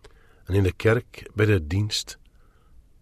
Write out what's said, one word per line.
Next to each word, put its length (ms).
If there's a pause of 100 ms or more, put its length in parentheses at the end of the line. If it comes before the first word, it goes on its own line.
(440)
En 100
in 80
de 100
kerk, 640
bij 120
de 200
dienst, 520 (840)